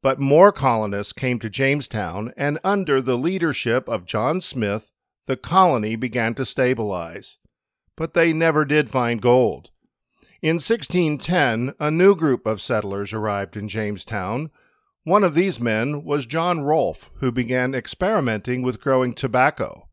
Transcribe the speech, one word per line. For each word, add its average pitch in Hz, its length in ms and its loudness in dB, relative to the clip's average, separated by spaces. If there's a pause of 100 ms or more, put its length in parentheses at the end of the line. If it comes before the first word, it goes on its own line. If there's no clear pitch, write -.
but 135 180 0
more 151 320 8
colonists 107 600 0
came 123 260 -4
to 110 100 -8
Jamestown, 113 840 -4
and 147 280 -4
under 180 380 0
the 123 160 -2
leadership 151 680 -2
of 95 180 -4
John 139 360 -2
Smith, 107 500 -4 (340)
the 131 120 -4
colony 131 580 2
began 113 380 -4
to 131 120 -6
stabilize. 104 920 -4 (580)
But 160 200 -8
they 170 180 4
never 156 320 2
did 151 240 2
find 120 320 0
gold. 120 480 2 (720)
In 165 180 0
sixteen 175 600 0
ten, 135 600 0
a 147 120 0
new 185 240 6
group 151 320 0
of 110 140 -2
settlers 101 520 -4
arrived 101 420 -4
in 104 140 -8
Jamestown. 107 800 -6 (540)
One 196 200 4
of 156 120 2
these 175 240 2
men 120 440 -2
was 147 220 -2
John 165 360 -2
Rolfe, 139 580 0
who 127 120 0
began 127 440 -2
experimenting 127 880 -2
with 123 180 -4
growing 127 320 2
tobacco. 127 800 0